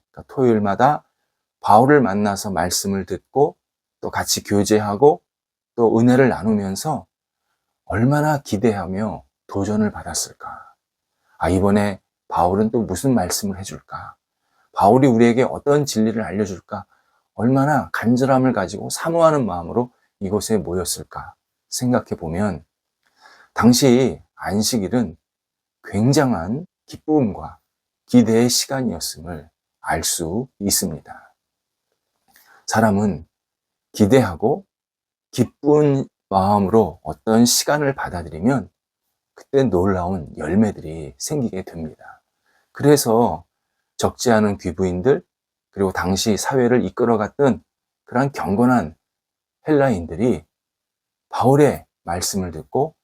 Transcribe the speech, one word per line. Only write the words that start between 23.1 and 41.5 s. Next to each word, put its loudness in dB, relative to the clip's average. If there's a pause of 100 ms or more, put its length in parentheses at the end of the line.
당시 4 (140)
안식일은 -4 (680)
굉장한 0 (200)
기쁨과 -4 (480)
기대의 4
시간이었음을 -6 (320)
알 -6
수 -4 (100)
있습니다. -6 (1300)
사람은 0 (640)
기대하고 0 (640)
기쁜 0 (220)
마음으로 2
어떤 2
시간을 0
받아들이면 -4 (640)
그때 -2
놀라운 -2
열매들이 -2
생기게 -6